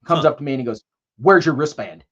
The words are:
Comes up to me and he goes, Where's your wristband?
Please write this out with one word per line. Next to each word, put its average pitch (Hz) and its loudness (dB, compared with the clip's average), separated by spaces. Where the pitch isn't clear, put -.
Comes 165 -2
up 151 2
to 147 -12
me 143 -6
and 131 -4
he 127 -8
goes, 113 -8
Where's 175 4
your 160 0
wristband? 113 -8